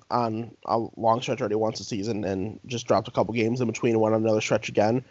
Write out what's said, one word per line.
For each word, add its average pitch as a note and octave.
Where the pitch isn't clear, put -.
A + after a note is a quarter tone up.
on A#2
a A2+
long A2+
stretch B2+
already G#2+
once A2
a G2
season G#2+
and F#2+
just A#2
dropped A2
a -
couple A2
games A#2
in B2
between A2+
and A2
went A2
on A2
another A2
stretch A2
again. A#2